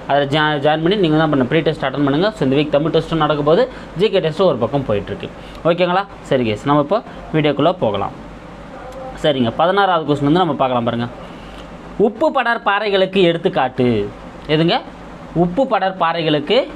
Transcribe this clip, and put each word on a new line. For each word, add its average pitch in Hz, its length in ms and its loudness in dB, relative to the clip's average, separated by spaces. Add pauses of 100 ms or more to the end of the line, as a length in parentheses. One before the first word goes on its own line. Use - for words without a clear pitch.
அதுல 143 180 2
ஜா-, 151 340 2
ஜாயின் 151 240 2
பண்ணி 175 140 2
நீங்க 160 200 2
என்ன 160 120 4
பண்ண, 143 160 2
ஃப்ரீ 151 160 2
டெஸ்ட் 156 240 -2
அட்டெண்ட் 139 240 0
பண்ணுங்க. 160 220 2
So, 214 140 -4
இந்த 131 120 2
வீக் 151 140 2
தமிழ் 151 200 2
டெஸ்ட்டும் 160 340 0
நடக்க 147 180 0
போகுது, 165 220 4 (320)
ஜி 196 140 2
கே 185 100 2
டெஸ்ட்டும் 156 260 0
ஒரு 151 100 2
பக்கம் 123 320 -2
போயிட்டுருக்கு. 101 400 -4 (360)
ஓகேங்களா? 175 380 2 (260)
சரிங்க, 113 360 0
நம்ம 143 160 4
இப்போ 170 220 0 (300)
வீடியோக்குள்ள 151 460 2
போகலாம். 101 340 -2 (1080)
சரிங்க, 135 340 0
பதினாறாவது 180 480 2
கொஸ்டின் 143 200 0
வந்து 160 180 4
நம்ம 160 120 0
பார்க்கலாம் 123 300 0
பாருங்க. 117 220 -2 (920)
உப்பு 226 340 2
படர் 233 300 0
பாறைகளுக்கு 196 600 2
எடுத்துக்காட்டு 160 640 2 (640)
எதுங்க? 165 260 4 (600)
உப்பு 175 320 2
படர் 190 300 0
பாறைகளுக்கு 165 600 2 (180)